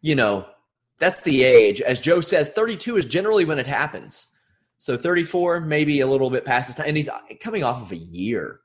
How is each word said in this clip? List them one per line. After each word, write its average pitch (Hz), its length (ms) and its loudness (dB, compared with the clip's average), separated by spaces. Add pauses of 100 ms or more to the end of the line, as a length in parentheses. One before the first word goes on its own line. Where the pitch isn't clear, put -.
you 151 120 0
know, 104 320 0 (540)
that's 180 220 0
the 135 220 2
age. 113 360 8
As 127 220 -2
Joe 170 180 2
says, 156 300 0
thirty-two 226 480 -2
is 160 80 0
generally 185 400 0
when 151 140 -2
it 123 80 -6
happens. 139 600 -6 (520)
So 123 180 -4
thirty-four, 175 640 0
maybe 151 400 0
a 131 60 2
little 135 220 2
bit 127 140 -4
past 127 240 -2
his 120 80 -16
time. 151 120 -6
And 151 100 -2
he's 147 120 -4 (300)
coming 220 240 -6
off 123 180 -2
of 92 120 -16
a 85 40 -12
year 87 680 -8